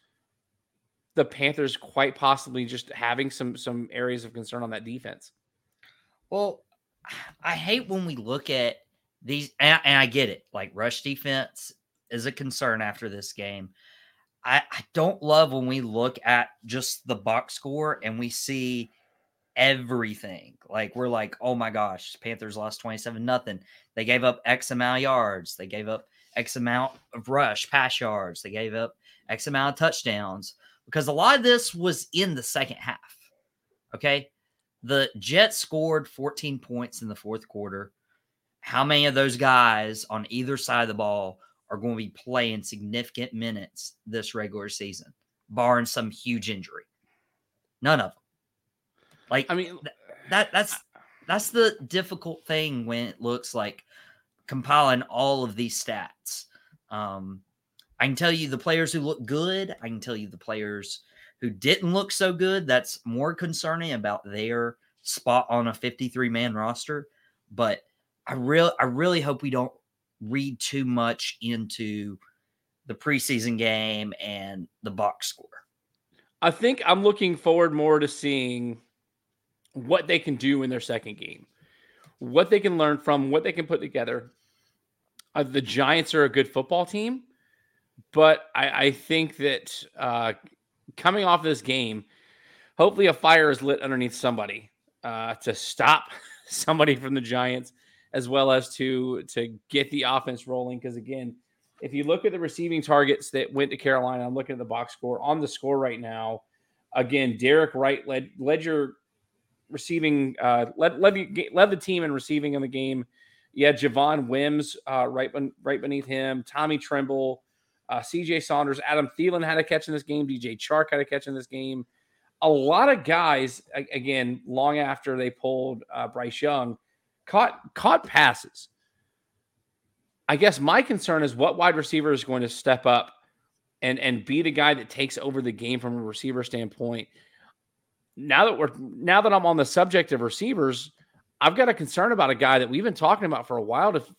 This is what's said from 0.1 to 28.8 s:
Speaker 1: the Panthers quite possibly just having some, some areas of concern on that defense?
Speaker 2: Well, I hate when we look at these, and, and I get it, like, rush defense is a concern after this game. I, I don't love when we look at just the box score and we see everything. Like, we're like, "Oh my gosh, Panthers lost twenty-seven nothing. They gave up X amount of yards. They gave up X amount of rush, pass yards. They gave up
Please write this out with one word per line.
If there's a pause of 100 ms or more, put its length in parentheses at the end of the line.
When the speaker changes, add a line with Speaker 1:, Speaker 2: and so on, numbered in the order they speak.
Speaker 1:
the
Panthers
quite
possibly
just
having
some,
some
areas
of
concern
on
that
defense? (960)
Speaker 2:
Well, (800)
I
hate
when
we
look
at (460)
these,
and,
and
I
get
it,
like,
rush
defense (360)
is
a
concern
after
this
game. (720)
I,
I (100)
don't
love
when
we
look
at (160)
just
the
box
score
and
we
see (640)
everything. (140)
Like,
we're
like,
"Oh
my
gosh,
Panthers
lost
twenty-seven
nothing. (340)
They
gave
up
X
amount
of
yards.
They
gave
up (260)
X
amount (200)
of
rush,
pass
yards.
They
gave
up (340)